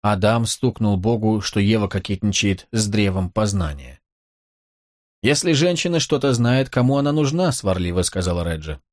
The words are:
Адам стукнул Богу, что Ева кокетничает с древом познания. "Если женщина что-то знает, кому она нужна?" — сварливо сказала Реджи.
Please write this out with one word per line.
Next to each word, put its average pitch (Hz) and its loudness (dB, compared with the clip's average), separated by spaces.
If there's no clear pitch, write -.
Адам 107 2
стукнул 107 0
Богу, 107 0
что - -2
Ева 104 2
кокетничает 98 -2
с 110 0
древом 98 0
познания. 78 -4
"Если 147 2
женщина 170 2
что-то 139 0
знает, 120 2
кому 131 2
она 143 0
нужна?" — 151 2
сварливо 90 0
сказала 87 -2
Реджи. 78 -8